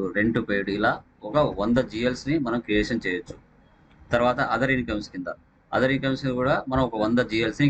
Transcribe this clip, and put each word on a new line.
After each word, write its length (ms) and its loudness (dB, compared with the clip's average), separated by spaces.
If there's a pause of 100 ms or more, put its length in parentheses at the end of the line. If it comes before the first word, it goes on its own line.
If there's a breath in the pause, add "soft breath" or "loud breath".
(180)
రెంట్ 220 2 (100)
పెయిడ్, 280 -2
ఇలా 160 2 (360)
ఒక 80 0 (240)
వంద 160 2 (160)
జీఎల్స్ని 440 -2 (100)
మనం 200 -2
క్రియేషన్ 400 0
చేయొచ్చు. 280 -6 (800)
తర్వాత 260 2 (160)
other 220 2
incomes 380 -4
కింద, 140 -8 (460)
other 200 4
incomes 260 -2 (180)
కూడా 160 2 (160)
మనం 180 2
ఒక 60 -8 (100)
వంద 140 4 (120)
జీఎల్స్ని 380 2